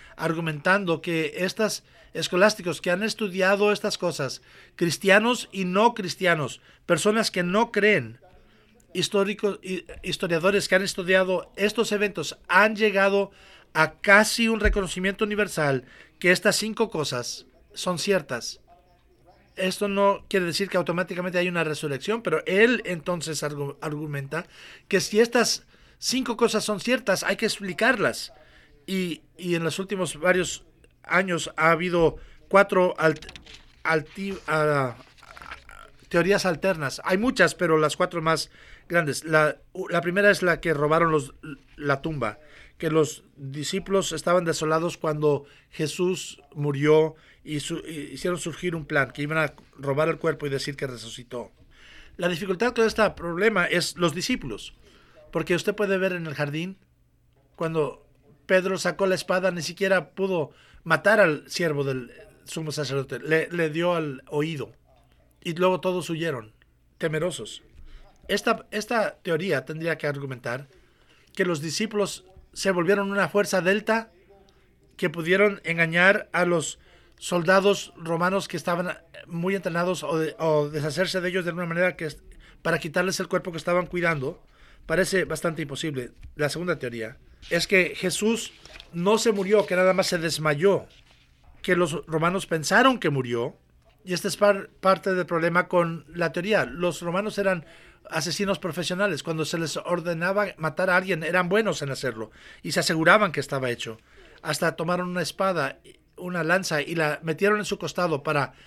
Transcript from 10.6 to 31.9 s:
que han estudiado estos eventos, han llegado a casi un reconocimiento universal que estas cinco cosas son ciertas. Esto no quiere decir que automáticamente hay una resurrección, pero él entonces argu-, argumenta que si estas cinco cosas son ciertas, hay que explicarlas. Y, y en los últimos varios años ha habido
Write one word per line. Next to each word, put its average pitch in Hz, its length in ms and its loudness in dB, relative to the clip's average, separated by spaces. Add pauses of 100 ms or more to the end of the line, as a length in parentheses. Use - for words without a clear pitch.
que 190 60 4
han 190 60 4
estudiado 185 760 0
estos 214 340 0
eventos, 202 460 -4 (100)
han 208 300 6
llegado 196 540 2 (420)
a 156 220 2
casi 214 520 6
un 220 140 2
reconocimiento 196 640 0
universal 175 580 0 (340)
que 180 140 4
estas 185 240 4
cinco 220 340 -2
cosas 135 580 -6 (260)
son 175 260 -4
ciertas. 156 640 -2 (960)
Esto 190 320 -2
no 202 400 2
quiere 185 160 0
decir 175 240 -2
que 185 80 0
automáticamente 180 600 -2
hay 180 120 2
una 170 160 -2
resurrección, 151 560 -4
pero 156 240 0
él 220 400 4
entonces 170 580 -6
argu-, 143 380 -6
argumenta 151 640 -6 (400)
que 185 140 2
si - 180 0
estas 233 460 2 (320)
cinco 254 400 -2
cosas 214 260 2
son 208 160 -2
ciertas, 240 440 0
hay 196 120 0
que 226 100 -2
explicarlas. 170 880 0 (520)
Y, 185 360 -4 (160)
y 175 180 -2
en 165 80 -2
los 160 160 -2
últimos 185 400 -4
varios 180 460 0 (380)
años 175 540 0
ha 160 140 6
habido 170 460 2 (320)